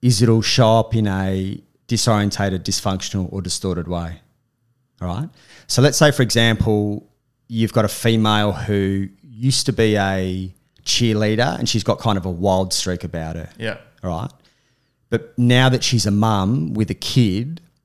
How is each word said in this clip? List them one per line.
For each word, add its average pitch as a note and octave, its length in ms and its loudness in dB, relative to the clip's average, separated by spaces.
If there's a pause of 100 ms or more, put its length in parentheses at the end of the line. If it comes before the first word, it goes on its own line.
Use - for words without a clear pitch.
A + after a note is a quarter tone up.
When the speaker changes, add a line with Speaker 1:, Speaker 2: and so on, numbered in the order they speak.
Speaker 1:
is A#2+ 200 4
it'll A2+ 200 4
show A2+ 380 4
up A2 160 -2
in A2 120 2
a F#2+ 540 -4 (260)
disorientated, G2+ 720 0
dysfunctional F#2+ 720 -4
or F#2+ 100 -6
distorted F2 460 -4
way, E2+ 320 -6 (840)
all F#2 60 -6
right? G#2 220 -6 (380)
So - 140 2
let's C#3+ 160 4
say, D3 140 4
for C3+ 100 0
example, G#2+ 840 0 (400)
you've A2+ 260 -2
got A2 120 4
a G2+ 40 0
female G#2+ 600 2
who G2 560 -2 (160)
used B2+ 440 -2
to G#2 60 -2
be G#2+ 240 2
a F#2+ 560 -2 (320)
cheerleader A2 720 0
and B2 120 -2
she's G#2+ 140 0
got - 160 0
kind G#2 180 0
of F2 80 -6
a F#2+ 60 -4
wild F#2 420 0
streak F2+ 300 -4
about D#2+ 340 -8
her. D#2+ 200 -12
Speaker 2:
Yeah. A2 200 -8 (260)
Speaker 1:
All F#2+ 60 -6
right? F2 220 -6 (800)
But - 280 -4
now B2 320 6
that B2+ 140 0
she's A2+ 220 0
a G#2+ 60 0
mum G#2+ 600 0
with G#2+ 180 -2
a - 40 -4
kid B2 680 0 (240)